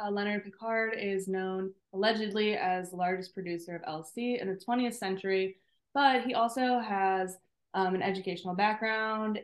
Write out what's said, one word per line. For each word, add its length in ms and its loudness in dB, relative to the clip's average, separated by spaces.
uh, 60 -2
Leonard 340 0
Picard 540 -2
is 300 -2
known 440 -2
allegedly 640 2
as 340 0
the 80 -12
largest 360 -2
producer 420 -6
of 100 -10
L 140 -6
S 140 -12
D 280 0
in 80 -2
the 60 -2
twentieth 400 0
century, 640 0
but 300 4
he 100 0
also 460 2
has, 580 0
um, 220 4
an 60 2
educational 520 -2
background 920 0